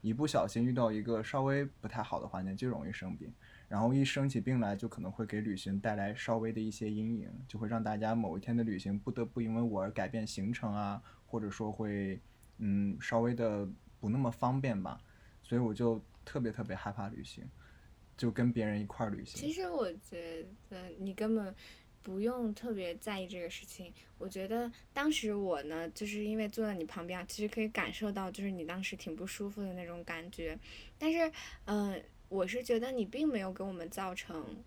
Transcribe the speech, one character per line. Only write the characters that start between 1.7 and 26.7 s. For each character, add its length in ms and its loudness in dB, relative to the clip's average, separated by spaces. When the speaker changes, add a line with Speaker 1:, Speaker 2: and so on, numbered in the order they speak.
Speaker 1:
太 140 -2
好 180 -2
的 80 -6
环 160 -4
境 100 -2
就 140 0
容 180 -2
易 60 -4
生 240 -6
病， 160 -10
然 120 0
后 140 6
一 100 8
生 240 4
起 100 2
病 220 4
来 160 4
就 100 -2
可 140 -6
能 100 -2
会 140 -2
给 160 0
旅 160 0
行 240 0
带 160 2
来 180 0
稍 220 2
微 160 2
的 80 -2
一 100 0
些 200 -2
阴 280 0
影， 120 -6
就 100 -8
会 100 0
让 140 2
大 140 0
家 180 2
某 220 2
一 40 -2
天 140 0
的 80 4
旅 160 2
行 200 0
不 120 -2
得 140 0
不 160 -4
因 140 2
为 80 4
我 180 2
而 100 2
改 160 0
变 200 -2
行 260 -2
程 220 -2
啊， 260 -2
或 140 -2
者 100 -2
说 220 -2
会， 480 -2
嗯， 420 4
稍 200 4
微 140 4
的 320 2
不 120 0
那 80 4
么 120 4
方 300 2
便 200 2
吧。 200 -6
所 140 0
以 40 6
我 120 2
就 300 4
特 140 -4
别 140 2
特 100 -4
别 140 -2
害 160 -4
怕 160 -4
旅 160 -8
行， 180 -14
就 140 2
跟 220 4
别 140 4
人 140 4
一 40 0
块 220 -2
儿 40 0
旅 140 -2
行。 160 -10
Speaker 2:
其 120 0
实 160 -2
我 240 0
觉 520 -8
得 180 -10
你 140 -4
根 220 2
本 200 0
不 180 -4
用 340 0
特 180 -4
别 240 -2
在 240 -4
意 60 -4
这 140 -8
个 80 -4
事 180 -10
情。 260 -14
我 100 -8
觉 220 -4
得 220 0
当 180 4
时 220 2
我 300 2
呢， 260 -2
就 160 -6
是 180 -2
因 140 0
为 100 2
坐 180 0
在 60 0